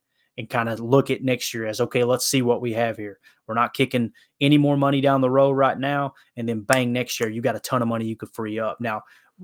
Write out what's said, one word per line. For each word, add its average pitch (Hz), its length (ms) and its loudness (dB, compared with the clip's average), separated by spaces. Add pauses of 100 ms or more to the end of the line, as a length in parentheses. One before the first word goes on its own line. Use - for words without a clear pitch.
(380)
and 113 100 -10
kinda 113 280 -2
look 127 340 2
at 120 120 -4
next 127 300 -2
year 113 140 -6
as, 107 140 -4
"Okay, 120 220 0
let's 120 240 0
see 135 140 0
what 120 220 2
we 120 100 -4
have 113 240 -2
here." 104 240 -12 (260)
We're 110 80 -8
not 117 200 0
kicking 123 380 0 (280)
any 147 180 6
more 143 180 4
money 139 240 2
down 135 200 2
the 127 100 2
road 135 220 4
right 135 260 2
now, 139 360 -4 (220)
and 117 120 -4
then 113 140 -4
bang, 123 300 2
next 123 280 -4
year, 113 80 0
you 113 140 -6
got 117 140 0
a 104 40 -12
ton 123 220 -2
of 117 60 0
money 113 180 -4
you 110 100 -6
could - 140 -14
free 110 280 -8
up. 110 220 -4
Now, 110 220 -6 (420)